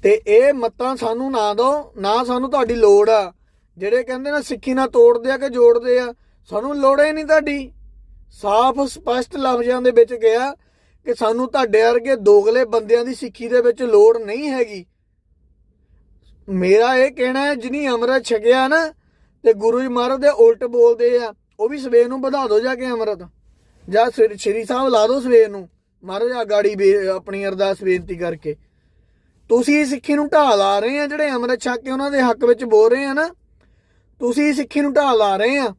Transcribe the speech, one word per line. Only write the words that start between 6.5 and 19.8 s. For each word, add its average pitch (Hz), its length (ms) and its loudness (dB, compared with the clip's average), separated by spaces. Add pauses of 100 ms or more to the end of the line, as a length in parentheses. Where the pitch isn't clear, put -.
ਲੋੜ 277 240 2
ਹੀ 302 100 2
ਨਹੀਂ 311 140 -8
ਤੁਹਾਡੀ। 294 460 -2 (600)
ਸਾਫ਼ 240 560 0
ਸਪਸ਼ਟ 247 500 -8
ਲਫ਼ਜ਼ਾਂ 247 440 -2
ਦੇ 247 100 2
ਵਿੱਚ 233 220 4
ਕਿਹਾ 233 400 0 (520)
ਕਿ 247 80 -4
ਸਾਨੂੰ 233 340 -2
ਤੁਹਾਡੇ 226 360 0
ਵਰਗੇ 240 320 2
ਦੋਗਲੇ 208 500 4
ਬੰਦਿਆਂ 226 400 0
ਦੀ 254 80 -8
ਸਿੱਖੀ 233 340 -12
ਦੇ 247 140 2
ਵਿੱਚ 240 200 0
ਲੋੜ 226 360 4
ਨਹੀਂ 226 320 -8
ਹੈਗੀ। 220 360 -6 (1600)
ਮੇਰਾ 196 460 2
ਇਹ 262 160 2
ਕਹਿਣਾ 254 300 -4
ਹੈ, 285 140 -2
ਜਿਹਨੀ 262 320 -6
ਅੰਮ੍ਰਿਤ 247 380 -2
ਛਕਿਆ 240 420 2
ਨਾ 320 200 0 (560)
ਤੇ 226 100 4
ਗੁਰੂ 226 280 0